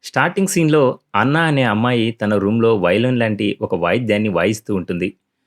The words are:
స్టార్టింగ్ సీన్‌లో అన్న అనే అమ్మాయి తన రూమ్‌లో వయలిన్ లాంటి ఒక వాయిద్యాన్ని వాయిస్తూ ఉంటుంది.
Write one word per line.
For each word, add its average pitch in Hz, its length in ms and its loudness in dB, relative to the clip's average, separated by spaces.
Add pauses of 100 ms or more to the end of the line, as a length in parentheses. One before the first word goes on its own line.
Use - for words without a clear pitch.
స్టార్టింగ్ 175 440 -2
సీన్‌లో 151 520 2 (160)
అన్న 127 220 2
అనే 151 260 0
అమ్మాయి 113 480 0
తన 104 260 -2
రూమ్‌లో 113 400 2
వయలిన్ 113 420 0
లాంటి 107 420 -2
ఒక 104 140 -4
వాయిద్యాన్ని 104 540 0
వాయిస్తూ 101 460 -2
ఉంటుంది. 90 380 -6 (340)